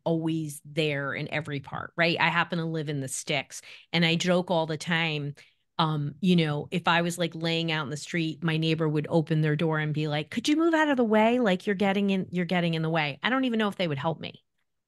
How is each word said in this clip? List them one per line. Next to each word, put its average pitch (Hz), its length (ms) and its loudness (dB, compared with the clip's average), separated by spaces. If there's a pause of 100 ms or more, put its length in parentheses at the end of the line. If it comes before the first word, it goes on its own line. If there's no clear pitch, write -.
always 160 600 -2
there 147 480 -2
in - 180 -8
every 151 280 -6
part, - 360 -12
right? 170 240 2
I 165 80 4
happen 170 300 0
to 165 80 -2
live 160 240 -4
in 143 100 -2
the 131 80 -6
sticks, - 540 -4 (320)
and 170 100 4
I 165 120 4
joke 175 340 0
all 160 160 2
the 156 100 -4
time. 151 580 -4 (440)
Um, 151 420 0
you 180 160 4
know, 151 340 2
if 180 180 -2
I 170 140 6
was, 170 160 -2
like, 170 160 -2
laying 165 380 -2
out 156 120 -2
in 127 60 -8
the 147 60 -6
street, 160 460 -4
my 160 140 0
neighbor 160 320 0
would 151 200 0
open 160 320 2
their 151 160 2
door 156 220 0
and 151 160 -2
be 151 140 -2
like, 147 200 -4
"Could - 200 -4
you 294 80 4
move 330 180 2
out 311 140 4
of 277 80 2
the 247 80 4
way? 220 340 4
Like, 190 280 2
you're 208 100 0
getting 196 340 2
in, 190 200 0
you're 175 140 -2
getting 175 300 0
in 160 80 -2
the 160 80 0
way." 151 320 0
I 208 80 2
don't 262 140 0
even 226 160 0
know 214 80 0
if 196 80 -6
they 180 120 -2
would 143 80 -2
help 156 240 -4
me - 240 -14 (440)